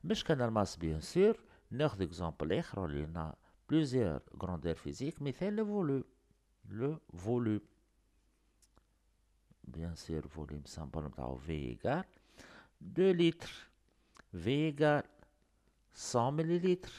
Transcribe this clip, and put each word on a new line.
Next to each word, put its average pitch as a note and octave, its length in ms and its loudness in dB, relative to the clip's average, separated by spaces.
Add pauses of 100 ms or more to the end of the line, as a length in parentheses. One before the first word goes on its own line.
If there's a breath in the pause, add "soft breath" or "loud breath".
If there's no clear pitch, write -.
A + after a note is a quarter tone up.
مش F#3+ 200 0
كان C#3 180 4
الماس A2 340 2
بيان D#2+ 240 0
سور، G3+ 400 4 (300 soft breath)
ناخذ A#2 320 0
إكزامبل E2 500 -2
آخر، A2+ 280 0
ولينا D#2 540 -2 (360 soft breath)
بليزيور B2 500 2 (220)
غروندور E2+ 320 -2
فيزيك، B2+ 480 -6
مثال F3+ 340 -2
لو A3 80 0
فوليوم. E3+ 400 0 (680)
لو C3+ 280 -2 (160)
فوليوم. G#2+ 460 0 (2000)
بيان D#2+ 300 -8
سور D#2 340 -6
فوليوم D2 360 -8
سامبل D2+ 400 -8
نتاعو C2 320 -6
في D2+ 160 -8
إيكال D2+ 520 -2 (760 loud breath)
دو F#3+ 300 2
لتر، E3+ 400 4 (840)
في F2+ 180 -2
إيكال D3 520 4 (920)
سون B2+ 400 0
مليلتر F3 640 2